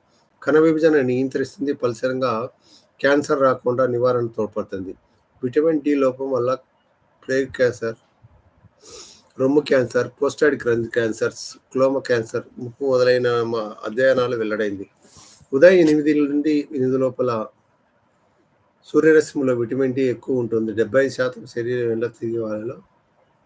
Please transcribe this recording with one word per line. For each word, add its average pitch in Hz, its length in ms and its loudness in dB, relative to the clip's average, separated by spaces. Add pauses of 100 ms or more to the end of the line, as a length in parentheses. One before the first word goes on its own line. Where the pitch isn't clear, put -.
(420)
కణ 143 160 2
విభజన 156 440 4
నియంత్రిస్తుంది. 131 720 -2
ఫలితంగా 127 580 -2 (680)
క్యాన్సర్ 143 420 2
రాకుండా 127 440 2
నివారణ 120 400 0
తోడ్పడుతుంది. 101 680 -8 (500)
విటమిన్ 151 400 0
డి 147 120 0
లోపం 131 360 0
వల్ల 123 200 0 (720)
ప్లేగ్ 131 300 -2
క్యాన్సర్, 113 460 -2 (1400)
రొమ్ము 135 220 2
క్యాన్సర్, 123 500 0
ప్రోస్టేట్ 139 480 0
గ్రంథి 113 320 -2
క్యాన్సర్స్, 117 540 -2 (220)
క్లోమ 135 320 0
క్యాన్సర్, 117 460 -2 (120)
ముక్కు 120 280 -14
మొదలైన 123 440 2 (140)
మా 113 200 -4 (220)
అధ్యయనాలు 123 520 2
వెల్లడైంది. 107 500 -4 (680)
ఉదయం 175 280 8
ఎనిమిది 151 380 4
నుండి 147 360 0 (160)
ఎనిమిది 131 280 0
లోపల 127 320 -2 (1600)
సూర్యరశ్మిలో 151 680 4
విటమిన్ 123 400 -2
డి 131 120 0
ఎక్కువ 123 360 -2
ఉంటుంది. 113 300 -2
డెబ్బై 110 360 0
శాతం 127 380 -6
శరీరం 120 460 -4
ఎండ 113 140 -4
తిరిగే 117 340 -8
వాళ్ళలో 110 360 -8 (680)